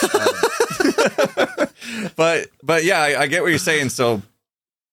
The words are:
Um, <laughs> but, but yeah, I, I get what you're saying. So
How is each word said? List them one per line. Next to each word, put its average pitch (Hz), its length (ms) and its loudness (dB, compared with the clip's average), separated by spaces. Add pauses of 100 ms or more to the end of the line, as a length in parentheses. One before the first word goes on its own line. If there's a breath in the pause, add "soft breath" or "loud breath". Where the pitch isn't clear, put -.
(140)
Um, - 1900 -2
<laughs> - 80 -16
but, 160 320 0 (140)
but 160 220 2
yeah, 175 160 2
I, 147 220 2
I 151 40 2
get 160 160 0
what 170 60 0
you're 156 100 2
saying. 151 320 0
So 117 320 0 (720)